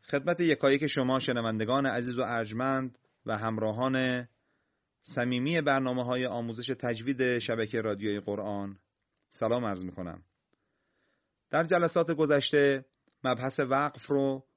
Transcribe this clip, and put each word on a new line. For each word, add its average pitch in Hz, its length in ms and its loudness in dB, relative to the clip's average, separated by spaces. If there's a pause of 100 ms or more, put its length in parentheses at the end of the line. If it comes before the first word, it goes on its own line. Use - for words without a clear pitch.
خدمت 156 380 -2
یکایک 147 460 4
شما 131 320 0
شنوندگان 117 680 0
عزیز 123 320 -2
و 127 80 0
ارجمند 120 720 -2 (280)
و 110 120 -2
همراهان 123 880 0 (760)
صمیمی 127 580 0
برنامه‌های 127 680 0
آموزش 117 400 -6 (120)
تجوید 123 600 0
شبکه 113 420 -2
رادیوی 104 400 -2
قرآن 101 580 -6 (520)
سلام 117 340 0
عرض 92 200 -4
می‌کنم. 87 380 -10 (1300)
در 160 140 2
جلسات 170 460 2
گذشته 143 720 4 (400)
مبحث 127 360 0
وقف 135 460 0
رو 135 400 0 (100)